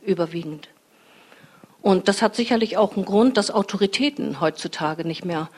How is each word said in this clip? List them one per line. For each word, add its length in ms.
überwiegend. 640
Und 280
das 140
hat 120
sicherlich 420
auch 200
einen 80
Grund, 320
dass 160
Autoritäten 880
heutzutage 640
nicht 180
mehr 340